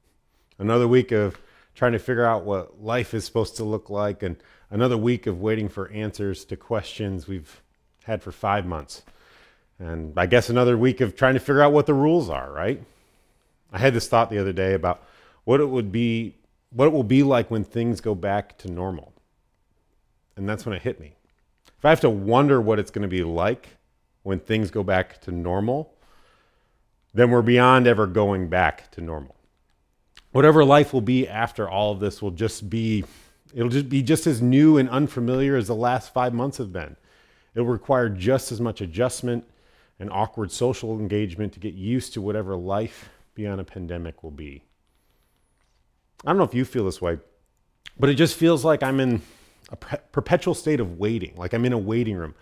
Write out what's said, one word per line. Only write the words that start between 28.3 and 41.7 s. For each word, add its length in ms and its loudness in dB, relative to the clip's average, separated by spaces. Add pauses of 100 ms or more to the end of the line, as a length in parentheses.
back 420 0
to 80 -16
normal. 380 -12 (960)
Whatever 320 8
life 260 6
will 80 2
be 300 0
after 400 -4
all 240 0
of 80 -6
this 200 -4
will 100 -4
just 380 -6
be, 360 -2 (480)
it'll 160 -2
just 180 0
be 160 0
just 240 2
as 140 0
new 360 6
and 120 2
unfamiliar 680 0
as 120 -2
the 80 -2
last 380 -2
five 200 0
months 240 -4
have 160 -10
been. 240 -12 (580)
It'll 120 -2
require 420 0
just 420 -2
as 80 -8
much 220 -4
adjustment 640 -4 (520)
and 140 -12
awkward 400 -4
social 480 -4
engagement 540 -4
to 80 -20
get 120 -10